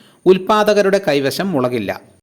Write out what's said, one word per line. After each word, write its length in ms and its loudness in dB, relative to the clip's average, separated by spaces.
ഉൽപ്പാദകരുടെ 760 2
കൈവശം 480 -2
മുളകില്ല. 360 -2